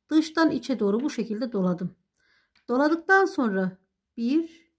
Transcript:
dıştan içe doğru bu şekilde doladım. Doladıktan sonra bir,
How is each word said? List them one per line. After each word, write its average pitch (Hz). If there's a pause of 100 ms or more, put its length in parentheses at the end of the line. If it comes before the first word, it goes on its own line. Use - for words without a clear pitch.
(140)
dıştan 311
içe 247
doğru 202
bu 294
şekilde 226
doladım. 180 (720)
Doladıktan 330
sonra 196 (400)
bir, 277